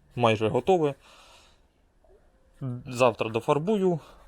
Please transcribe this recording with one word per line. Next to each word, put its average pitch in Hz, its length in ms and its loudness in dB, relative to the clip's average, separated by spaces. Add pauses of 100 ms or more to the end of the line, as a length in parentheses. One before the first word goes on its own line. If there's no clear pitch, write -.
(160)
майже 110 320 2
готове. 143 460 0 (1900)
Завтра 120 420 0
дофарбую 160 680 0 (280)